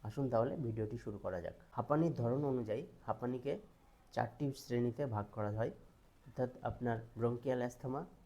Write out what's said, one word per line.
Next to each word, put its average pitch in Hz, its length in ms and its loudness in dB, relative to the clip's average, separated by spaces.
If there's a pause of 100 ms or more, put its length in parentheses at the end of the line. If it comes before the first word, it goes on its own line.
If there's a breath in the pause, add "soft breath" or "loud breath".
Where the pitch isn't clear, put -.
আসুন 127 280 -2
তাহলে 120 260 6
ভিডিওটি 113 420 -2
শুরু 101 200 -8
করা 92 220 -2
যাক। 85 140 -6 (160)
হাঁপানির 147 440 4
ধরন 123 300 2
অনুযায়ী 127 420 0 (200)
হাঁপানিকে 123 520 -2 (540)
চারটি 123 400 0
শ্রেণীতে 120 540 0
ভাগ 107 260 -2
করা 107 180 -2
হয়, 110 200 0 (560)
অর্থাৎ 127 240 -2 (120)
আপনার 117 360 0 (180)
ব্রঙ্কিয়াল 120 420 0
অ্যাসথামা 127 480 -2 (200)